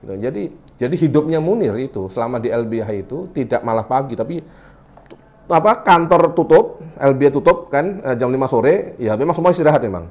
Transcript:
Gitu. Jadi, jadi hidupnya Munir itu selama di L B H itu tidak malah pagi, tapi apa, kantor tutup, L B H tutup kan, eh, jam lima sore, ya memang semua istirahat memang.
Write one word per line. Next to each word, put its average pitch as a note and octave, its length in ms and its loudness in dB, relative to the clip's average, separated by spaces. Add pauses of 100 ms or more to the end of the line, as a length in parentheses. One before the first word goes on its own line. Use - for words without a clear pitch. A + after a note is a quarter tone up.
Gitu. G2 80 -10
Jadi, C3 300 -6 (340)
jadi B2+ 160 -4
hidupnya D#3 480 0
Munir F3 400 -2
itu A#2 320 -8
selama A#2+ 240 -4
di A#2 160 -4
L A#2 160 -2
B A2 160 -4
H A2 80 -12
itu G2+ 400 -10
tidak A#2 320 -4
malah A2+ 160 -2
pagi, B2+ 320 -4
tapi E3+ 240 -8 (1120)
apa, G3+ 320 2
kantor E3+ 560 4
tutup, - 480 4 (160)
L C3+ 160 4
B C#3 160 4
H C#3 80 0
tutup - 240 2
kan, E3 400 -2
eh, C3+ 80 -2
jam B2 160 -2
lima C3 160 -2
sore, C#3+ 560 0
ya G#2+ 160 -2
memang D3+ 160 0
semua E3 160 2
istirahat D3+ 320 4
memang. F#2 300 -6